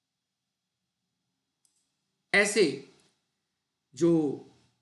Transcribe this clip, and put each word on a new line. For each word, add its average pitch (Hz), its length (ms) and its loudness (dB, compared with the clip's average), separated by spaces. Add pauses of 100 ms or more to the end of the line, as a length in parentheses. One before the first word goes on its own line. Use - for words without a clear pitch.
(2250)
ऐसे 202 300 2 (1300)
जो 170 160 0 (720)